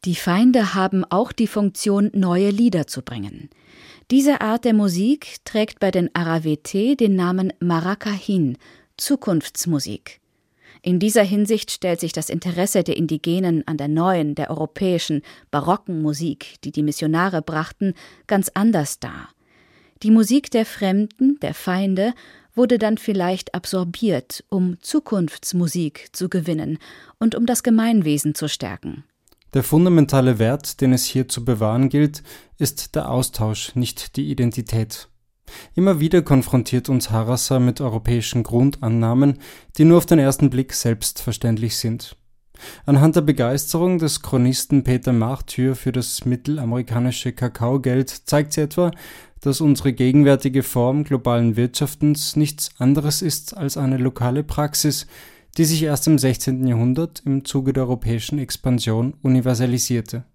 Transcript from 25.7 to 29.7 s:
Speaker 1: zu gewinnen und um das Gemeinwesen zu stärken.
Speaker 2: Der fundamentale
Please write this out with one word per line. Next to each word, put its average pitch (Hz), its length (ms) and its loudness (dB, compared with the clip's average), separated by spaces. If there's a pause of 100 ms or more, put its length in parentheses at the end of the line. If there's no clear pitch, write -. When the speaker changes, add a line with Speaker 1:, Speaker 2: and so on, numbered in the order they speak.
Speaker 1:
zu 185 160 -6
gewinnen 160 480 -4 (420)
und 226 160 0
um 233 100 0
das 240 180 -2
Gemeinwesen 208 680 2
zu 151 140 -6
stärken. - 560 -10 (500)
Speaker 2:
Der 135 80 2
fundamentale 139 760 4